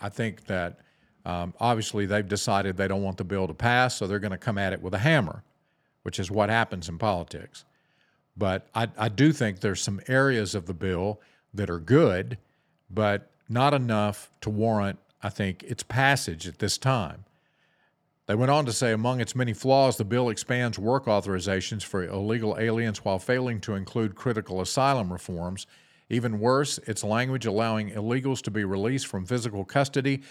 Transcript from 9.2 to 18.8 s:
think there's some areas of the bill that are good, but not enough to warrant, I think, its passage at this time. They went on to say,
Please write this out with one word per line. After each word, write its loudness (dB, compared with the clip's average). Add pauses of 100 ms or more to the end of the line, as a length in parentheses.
think -2
there's -2
some -4
areas 2
of -4
the -6
bill -2 (320)
that -4
are -2
good, 4 (520)
but 0 (160)
not 4
enough 0 (120)
to -4
warrant, 0 (240)
I -2
think, -4
its -8
passage 0
at -10
this 0
time. -2 (1000)
They 0
went 4
on 4
to -2
say, 2